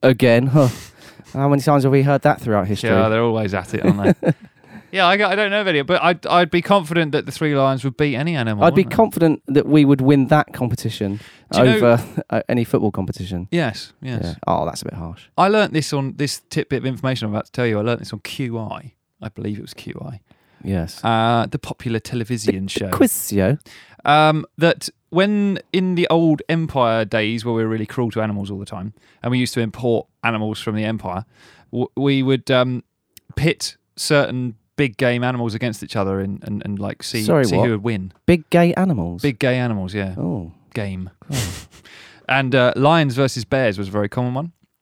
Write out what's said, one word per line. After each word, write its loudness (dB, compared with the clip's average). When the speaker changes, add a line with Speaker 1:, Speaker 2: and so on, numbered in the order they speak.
Speaker 1:
again. 6
Huh. 6
Speaker 2:
<laughs> -20
Speaker 1:
How 0
many 2
times 4
have 4
we 4
heard 2
that 2
throughout 0
history? -2
Speaker 2:
Yeah, 4
they're 2
always 0
at -6
it, -4
aren't 2
they? 0
Speaker 1:
<laughs> -20
Speaker 2:
Yeah, 2
I, 6
I 0
don't 0
know 0
of -2
any, 2
but 0
I'd, 2
I'd 2
be 2
confident 0
that 0
the -12
three -2
lions 2
would -4
beat 0
any -2
animal, 0
Speaker 1:
I'd 4
be 4
Speaker 2:
wouldn't -4
I? -6
Speaker 1:
confident 2
that 2
we 6
would 4
win 4
that 2
competition -4
Speaker 2:
Do 0
you 8
know 6
Speaker 1:
over, 6
uh, -2
any 0
football 0
competition. -6
Speaker 2:
Yes, -4
yes. -6
Speaker 1:
Yeah. -8
Oh, 0
that's -8
a -10
bit -12
harsh. -12
Speaker 2:
I 4
learnt 2
this -2
on, -4
this -6
tidbit -2
of -4
information -4
I'm -4
about -4
to -20
tell -2
you, 0
I -2
learnt -2
this -14
on -10
Q -8
I. -12
I -10
believe -8
it -12
was -18
Q -14
I. -14
Speaker 1:
Yes. -4
Speaker 2:
Uh, 2
the -6
popular -6
television -4
Speaker 1:
The, -6
Speaker 2:
show. -4
Speaker 1:
the -4
quiz 0
show. 2
Speaker 2:
Um, 4
that 2
when 0
in 0
the 0
old 2
Empire 0
days -2
where -2
we 0
were -2
really -4
cruel -4
to -4
animals -4
all -8
the -10
time, -10
and -2
we 0
used -2
to -4
import -2
animals -2
from -6
the -2
Empire, -6
w-, -4
we 0
would, 0
um, 2
pit -2
certain 0
big -2
game 0
animals -2
against -6
each -10
other -2
and, -6
and, -8
and, -6
like, -8
see, -6
Speaker 1:
Sorry, 2
Speaker 2:
see 0
Speaker 1:
what? 4
Speaker 2:
who 2
would -4
win. -4
Speaker 1:
Big 2
gay 4
animals? -2
Speaker 2:
Big -2
gay 0
animals, -4
yeah. -4
Speaker 1:
Oh. -6
Speaker 2:
Game. -8
Speaker 1:
Oh. -8
Speaker 2:
<laughs> -20
And, 0
uh, 4
lions 4
versus 0
bears 0
was -6
a -12
very -2
common -4
one. -6